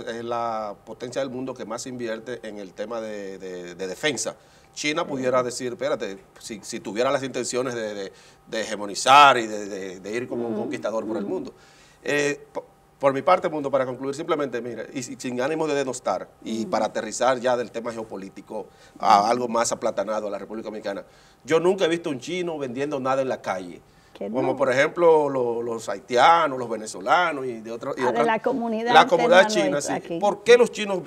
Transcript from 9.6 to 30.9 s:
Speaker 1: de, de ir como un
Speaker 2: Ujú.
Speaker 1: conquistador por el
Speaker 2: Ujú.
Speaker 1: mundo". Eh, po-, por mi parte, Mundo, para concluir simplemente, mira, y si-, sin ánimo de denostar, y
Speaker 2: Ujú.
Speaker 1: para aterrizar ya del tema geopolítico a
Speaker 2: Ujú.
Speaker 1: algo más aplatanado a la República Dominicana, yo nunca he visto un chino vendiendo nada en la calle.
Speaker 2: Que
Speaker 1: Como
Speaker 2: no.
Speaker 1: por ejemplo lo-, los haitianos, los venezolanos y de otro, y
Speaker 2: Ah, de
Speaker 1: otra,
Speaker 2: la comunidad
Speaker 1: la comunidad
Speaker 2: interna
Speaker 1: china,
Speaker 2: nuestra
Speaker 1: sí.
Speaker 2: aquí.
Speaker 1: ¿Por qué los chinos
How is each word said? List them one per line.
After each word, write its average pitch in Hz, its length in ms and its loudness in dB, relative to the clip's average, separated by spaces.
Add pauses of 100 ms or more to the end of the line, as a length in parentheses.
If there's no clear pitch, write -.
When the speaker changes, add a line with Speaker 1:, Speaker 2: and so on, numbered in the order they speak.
Speaker 1:
de, 95 340 -10
de 95 160 -10
ir 123 140 -4
como 120 180 -4
un 110 60 -4
Speaker 2:
Ujú. 107 80 -4
Speaker 1:
conquistador 113 440 -6
por 107 120 -4
el 98 80 -4
Speaker 2:
Ujú. - 80 -6
Speaker 1:
mundo". - 200 -8 (500)
Eh, 143 500 -2
po-, - 100 -8 (360)
por 139 140 4
mi 135 80 -2
parte, 185 280 2
Mundo, 151 200 -6
para 131 160 2
concluir 131 300 -6
simplemente, 147 460 -2
mira, 113 220 -8 (100)
y 135 100 -6
si-, 127 160 -12
sin 123 220 -4
ánimo 156 260 -2
de 147 80 -2
denostar, 117 540 -4 (120)
y 113 200 -6
Speaker 2:
Ujú. 104 80 -4
Speaker 1:
para 107 160 0
aterrizar 113 520 0
ya 123 200 2
del 113 120 -4
tema 117 220 -8
geopolítico 104 760 -12 (300)
a 104 260 6
Speaker 2:
Ujú. 107 60 2
Speaker 1:
algo 123 200 0
más 117 240 0
aplatanado 107 540 -4
a - 20 -6
la 101 80 -8
República 104 300 -10
Dominicana, 101 360 -8 (420)
yo 156 140 4
nunca 185 240 2
he 160 60 4
visto 170 200 -2
un 135 120 -6
chino 170 360 -4
vendiendo 139 440 -4
nada 131 200 0
en 131 60 0
la 117 140 -4
calle. 92 400 -8 (320)
Speaker 2:
Que - 160 -10
Speaker 1:
Como 117 140 0 (100)
Speaker 2:
no. - 20 -4
Speaker 1:
por 131 160 2
ejemplo 151 560 6
lo-, 120 340 -2
los 117 280 -6
haitianos, 135 680 4
los 120 120 -6
venezolanos 131 760 0
y 113 140 -6
de 110 140 -12
otro, 131 240 -8
y - 40 -4
Speaker 2:
Ah, - 40 -2
de - 60 2
Speaker 1:
otra, 233 120 2
Speaker 2:
la 226 160 2
comunidad 233 540 -2
Speaker 1:
la 262 140 10
comunidad 185 340 6
Speaker 2:
interna 214 120 4
Speaker 1:
china, 202 180 2
Speaker 2:
nuestra 143 260 -2
Speaker 1:
sí. - 80 -6
Speaker 2:
aquí. 170 140 -6
Speaker 1:
¿Por 202 260 0
qué 240 120 10
los 226 140 6
chinos 202 360 -4